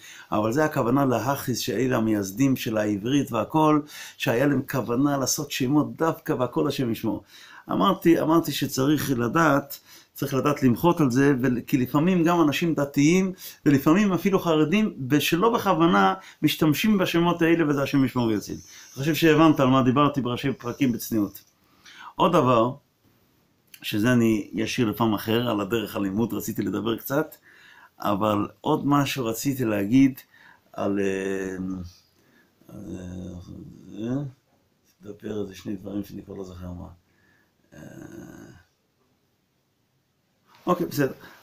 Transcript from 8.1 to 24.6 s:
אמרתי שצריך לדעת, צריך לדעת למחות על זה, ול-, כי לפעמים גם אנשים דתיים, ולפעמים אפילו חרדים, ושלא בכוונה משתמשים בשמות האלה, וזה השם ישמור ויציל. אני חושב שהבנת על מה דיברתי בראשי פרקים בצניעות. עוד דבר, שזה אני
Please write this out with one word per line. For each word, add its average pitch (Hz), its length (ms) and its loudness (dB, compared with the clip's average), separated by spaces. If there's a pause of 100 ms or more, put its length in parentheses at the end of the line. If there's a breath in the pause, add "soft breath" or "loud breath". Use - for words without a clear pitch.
אמרתי 160 320 2
שצריך 139 640 0
לדעת, 139 640 0 (360 loud breath)
צריך 139 200 -4
לדעת 139 280 0
למחות 160 380 4
על 135 100 4
זה, 139 300 4
ול-, 123 260 0
כי 143 120 0
לפעמים 156 460 2
גם 170 160 4
אנשים 156 340 2
דתיים, 160 580 2 (340 loud breath)
ולפעמים 180 460 4
אפילו 185 260 2
חרדים, 170 560 2 (160)
ושלא 165 400 2
בכוונה 190 640 2 (280 loud breath)
משתמשים 160 560 2
בשמות 170 440 2
האלה, 165 260 4
וזה 143 140 0
השם 135 220 2
ישמור 120 220 0
ויציל. 98 280 -2
אני - 460 -16
חושב 151 140 0
שהבנת 151 460 6
על 127 80 4
מה 135 140 4
דיברתי 139 380 2
בראשי 120 320 -4
פרקים 120 400 -2
בצניעות. 101 480 -4 (760 loud breath)
עוד 180 180 0
דבר, 127 420 2 (1080)
שזה 113 300 0
אני 113 380 2 (140)